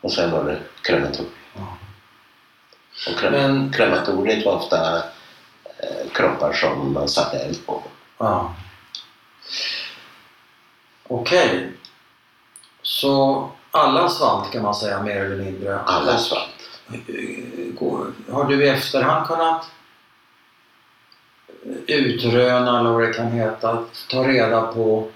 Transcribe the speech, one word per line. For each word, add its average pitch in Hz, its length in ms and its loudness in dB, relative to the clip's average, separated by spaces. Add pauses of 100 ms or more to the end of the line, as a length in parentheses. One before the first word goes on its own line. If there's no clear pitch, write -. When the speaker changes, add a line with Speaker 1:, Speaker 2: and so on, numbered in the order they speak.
Speaker 1:
Och - 120 -6
sen 85 180 2
var 78 140 0
det 76 140 -2 (240)
krematorium. - 500 -2 (240)
Speaker 2:
Ja. 92 200 -12 (1400)
Speaker 1:
Och - 60 -4
krem-, - 140 0
Speaker 2:
Men 139 400 2
Speaker 1:
krematoriet 104 760 2
var 98 100 4
ofta, 82 400 0 (800)
eh, - 340 -8
kroppar 73 400 2
som 69 400 0
man 71 160 -2
satte - 300 0
eld 82 280 -6
på. - 160 -6 (360)
Speaker 2:
Ja. 92 360 -2 (2500)
Okej. 117 640 2 (1120)
Så 135 680 2 (220)
alla 165 380 4
svalt, - 440 0
kan 113 100 -2
man 104 120 0
säga, 101 280 -4
mer 104 220 -2
eller 98 120 -4
mindre. 98 420 -4
Speaker 1:
Alla - 360 2
Speaker 2:
Och, - 60 2
Speaker 1:
svalt. - 280 -2 (440)
Speaker 2:
eh, - 840 -10
går, - 380 -4 (200)
har 143 120 0
du 139 200 4
i 143 40 6
efterhand 135 580 2
kunnat 165 380 0 (2250)
utröna, 123 960 4
eller 117 100 4
vad 117 120 4
det 113 100 2
kan 113 200 -2
heta, 113 520 -2 (260)
ta 131 180 2
reda 113 340 4
på 110 520 0